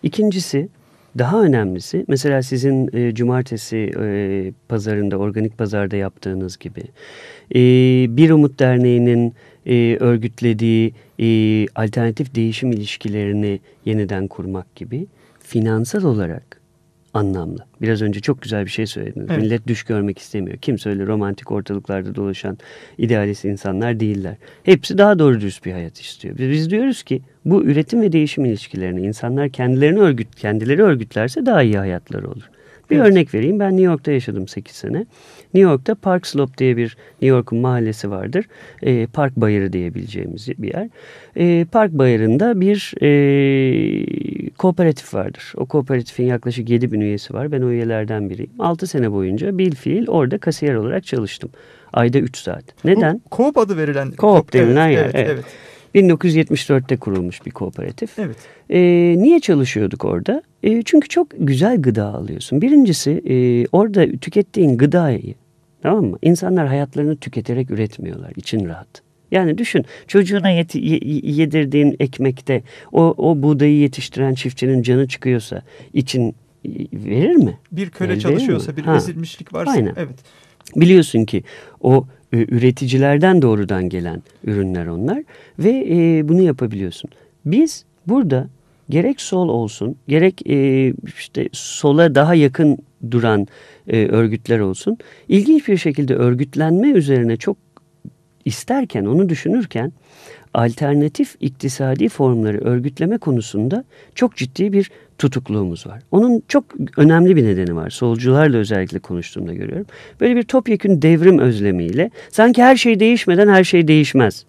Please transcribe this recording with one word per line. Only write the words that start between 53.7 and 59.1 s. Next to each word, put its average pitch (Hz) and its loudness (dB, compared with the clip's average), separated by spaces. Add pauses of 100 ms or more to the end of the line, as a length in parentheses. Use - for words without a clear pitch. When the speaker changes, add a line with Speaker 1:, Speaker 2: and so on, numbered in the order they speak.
Speaker 2:
verilen 143 -4
Speaker 1:
Coop 131 -12
Speaker 2:
Coop, 208 4
Speaker 1:
denilen 131 4
Speaker 2:
evet, 143 4
Speaker 1:
yer, - 2
Speaker 2:
evet, 123 -4
Speaker 1:
evet. 131 0
Speaker 2:
evet. 127 -6 (500)
Speaker 1:
Bin 196 6
dokuz 170 2
yüz 160 2
yetmiş 160 0
dörtte 131 2
kurulmuş 92 -6
bir - -12
kooperatif. - -10
Speaker 2:
Evet. 175 -8 (340)
Speaker 1:
E, 180 2 (380)